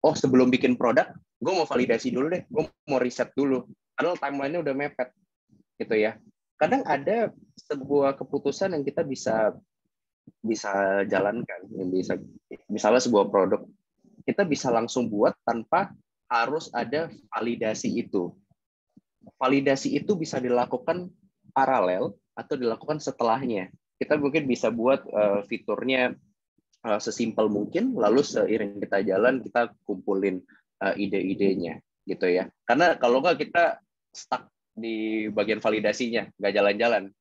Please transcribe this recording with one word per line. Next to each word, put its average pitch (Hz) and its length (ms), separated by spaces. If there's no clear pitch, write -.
"Oh, 156 160
sebelum 127 320
bikin 127 260
produk, 120 380
gue - 160
mau 175 160
validasi 123 400
dulu 131 240
deh, 175 160
gue 147 140
mau 135 80
riset 123 400
dulu." 135 320
Padahal 170 240
timelinenya 139 480
udah 135 100
mepet, 143 380
gitu 113 160
ya. 110 240
Kadang 160 320
ada 175 400
sebuah 139 480
keputusan 143 560
yang 147 100
kita 139 220
bisa, 110 480
bisa 101 640
jalankan, 98 640
yang 92 240
bisa, 92 240
misalnya 107 320
sebuah 104 300
produk, 98 320
kita - 160
bisa 139 320
langsung 117 340
buat 113 380
tanpa 120 480
harus 127 400
ada 127 400
validasi 110 640
itu. 92 400
Validasi 135 580
itu 196 220
bisa 151 240
dilakukan 123 720
paralel 120 640
atau 135 240
dilakukan 123 400
setelahnya. 117 720
Kita 151 240
mungkin 143 240
bisa 123 240
buat, 120 400
eh, 101 400
fiturnya, 123 640
eh, 107 160
sesimpel 113 480
mungkin, 135 480
lalu 120 320
seiring 104 560
kita 98 240
jalan, 117 320
kita 117 320
kumpulin, 95 560
eh, 95 160
ide-idenya, 95 800
gitu - 240
ya. 90 240
Karena 156 320
kalau 127 240
nggak, 165 160
kita 165 400
stuck - 400
di 110 560
bagian 104 320
validasinya, 107 720
nggak 98 240
jalan-jalan 101 440